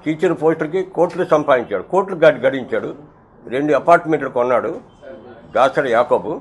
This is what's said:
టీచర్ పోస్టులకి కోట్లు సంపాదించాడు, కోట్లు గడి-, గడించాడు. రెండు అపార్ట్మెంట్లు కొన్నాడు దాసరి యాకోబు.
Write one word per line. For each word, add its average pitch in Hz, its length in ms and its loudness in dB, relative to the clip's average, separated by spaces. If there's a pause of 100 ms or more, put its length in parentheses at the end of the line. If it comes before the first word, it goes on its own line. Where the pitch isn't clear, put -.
టీచర్ 160 380 0
పోస్టులకి 160 380 0 (160)
కోట్లు 175 280 0 (100)
సంపాదించాడు, 127 580 0
కోట్లు 190 320 -2
గడి-, 143 220 4
గడించాడు. 123 440 -2 (640)
రెండు 147 260 0
అపార్ట్మెంట్లు 160 580 2
కొన్నాడు 123 340 0 (840)
దాసరి 131 420 0
యాకోబు. 120 440 0